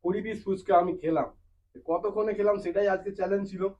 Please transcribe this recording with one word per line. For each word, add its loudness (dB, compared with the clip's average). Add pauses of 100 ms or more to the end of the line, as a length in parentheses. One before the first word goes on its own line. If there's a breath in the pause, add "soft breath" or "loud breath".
কুড়ি 0
পিস -6
ফুচকা 0
আমি 0 (100)
খেলাম। 0 (560)
কতক্ষণে 0
খেলাম 2
সেটাই 2
আজকে 0
চ্যালেঞ্জ 0
ছিল। -6 (180)